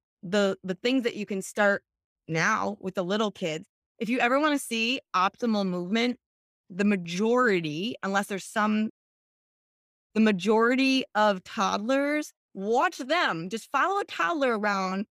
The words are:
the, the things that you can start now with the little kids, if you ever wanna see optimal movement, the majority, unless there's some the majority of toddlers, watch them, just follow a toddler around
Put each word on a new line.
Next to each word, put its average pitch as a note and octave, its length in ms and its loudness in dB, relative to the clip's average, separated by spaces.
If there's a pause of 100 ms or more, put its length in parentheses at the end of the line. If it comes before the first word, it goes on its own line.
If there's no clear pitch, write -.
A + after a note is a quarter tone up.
(220)
the, G3 420 0
the F#3 100 -4
things B3 300 0
that - 120 -4
you G3 100 -6
can F#3+ 160 -4
start G3+ 400 2 (460)
now G3 520 0
with F#3+ 140 -8
the F#3 100 -2
little G#3 260 0
kids, E3 360 -6 (320)
if G#3+ 100 -4
you B3 100 0
ever B3 220 4
wanna D4 180 2
see A#3 420 -2 (140)
optimal G3+ 520 0
movement, F#3+ 520 -2 (500)
the F#3+ 160 -2
majority, G3+ 1160 0
unless G3 240 0
there's F#3+ 180 -8
some G#3+ 460 0 (1200)
the G#3+ 60 2
majority A3+ 840 2 (100)
of G#3 300 2
toddlers, C4 880 -2 (220)
watch A#3 440 0
them, B3+ 500 -2
just A3 220 -10
follow F4+ 300 0
a G4 40 -2
toddler C#4+ 540 0
around G3 480 -2 (140)